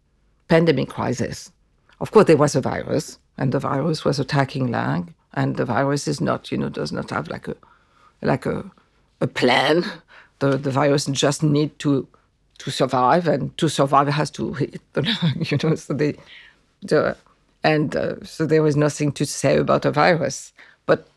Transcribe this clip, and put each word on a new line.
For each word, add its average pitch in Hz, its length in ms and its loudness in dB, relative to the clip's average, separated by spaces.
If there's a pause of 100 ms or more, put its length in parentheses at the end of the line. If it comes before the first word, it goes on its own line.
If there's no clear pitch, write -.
(480)
pandemic 160 420 4
crisis. - 640 -6 (480)
Of 147 100 -8
course, 208 160 8
there 160 100 8
was 147 200 2
a 135 40 2
virus, - 580 -4 (200)
and 131 140 0
the 139 80 -2
virus 147 440 -2
was 143 140 -2
attacking 135 520 -2
lung, 135 440 -4 (200)
and 135 220 -2
the 131 80 -2
virus 139 440 -2
is 139 120 -4
not, 127 300 -4
you 131 80 -4
know, 139 100 -4
does - 240 -8
not - 180 -8
have, - 180 -6
like, - 180 -10
a, - 100 -10 (640)
like, 143 240 -2
a, - 240 -6 (500)
a - 60 0
plan. 135 580 2 (560)
The, 139 160 2
the 139 140 -4
virus 143 360 2
just 143 360 0
need 147 360 0
to, 139 300 0 (500)
to - 120 -8
survive, 131 580 2
and 143 300 -2
to 165 100 2
survive 143 400 2
has 147 240 -2
to - 220 -6
hit - 260 -6 (140)
the - 80 0
lung, 175 340 0
<laughs> 165 140 -4
you 143 120 0
know. 160 140 2
So - 180 -8
they, 147 220 -2 (680)
the, 151 340 0 (460)
and, 151 320 2
uh, - 300 -4
so - 220 -6
there 156 160 4
was 151 140 2
nothing 147 360 0
to - 120 -4
say 147 340 0
about 143 260 2
a 143 60 2
virus, 151 600 0 (340)
but - 200 2 (100)